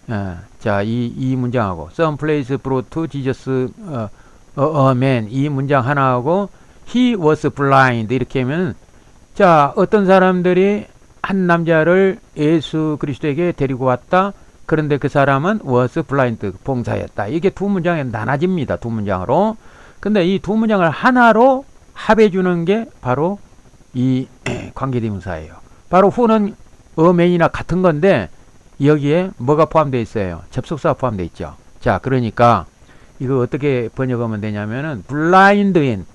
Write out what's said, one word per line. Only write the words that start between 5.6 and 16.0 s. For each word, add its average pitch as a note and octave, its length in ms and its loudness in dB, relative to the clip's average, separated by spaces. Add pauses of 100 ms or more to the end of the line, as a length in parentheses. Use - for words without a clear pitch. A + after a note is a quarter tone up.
하나하고 C#3 640 0 (460)
he A#3+ 220 2
was D#3 340 2
blind C3 640 2
이렇게 B2+ 280 -2
하면, D3 320 -4 (600)
자, D#3+ 420 4
어떤 G3+ 300 2
사람들이 F#3 800 2 (360)
한 F#3+ 240 -2
남자를 E3+ 720 2 (180)
예수 D#3 640 0
그리스도에게 D3+ 520 -4
데리고 C3 320 -4
왔다. F#3 480 0 (340)
그런데 D3+ 320 0
그 C#3 100 -2
사람은 C#3+ 560 0
was B2+ 380 0